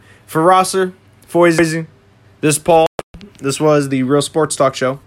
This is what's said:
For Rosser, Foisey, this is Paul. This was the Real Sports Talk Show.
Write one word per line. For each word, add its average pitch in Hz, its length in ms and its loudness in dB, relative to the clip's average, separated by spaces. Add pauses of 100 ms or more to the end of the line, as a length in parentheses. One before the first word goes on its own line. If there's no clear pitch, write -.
(260)
For 156 160 -4
Rosser, 185 500 0 (360)
Foisey, 165 580 0 (540)
this 151 160 0
is - 20 -6
Paul. 165 280 2 (520)
This 139 220 -6
was 147 300 2
the 131 120 -2
Real 139 200 0
Sports 151 340 -4
Talk 135 180 0
Show. 131 320 -6